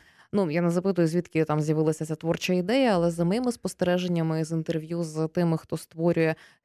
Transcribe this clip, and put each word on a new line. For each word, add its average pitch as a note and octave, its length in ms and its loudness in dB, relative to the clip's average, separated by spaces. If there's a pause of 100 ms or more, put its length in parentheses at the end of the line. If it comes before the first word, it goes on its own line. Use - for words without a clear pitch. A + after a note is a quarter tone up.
(320)
ну, F#3+ 200 0
я E3+ 100 0
не F3 80 2
запитую, F3 380 2
звідки D#3+ 380 0
там D3+ 160 0
з'явилася D#3 440 0
ця D#3 100 -6
творча E3 380 -2
ідея, A3 400 2
але E3+ 180 2
за E3+ 140 0
моїми A#3 260 0
спостереженнями F3 920 -2
з D#3 60 -8
інтерв'ю E3 520 -4
з D#3 240 -4
тими, E3+ 300 0
хто - 200 -8
створює E3 580 0 (300)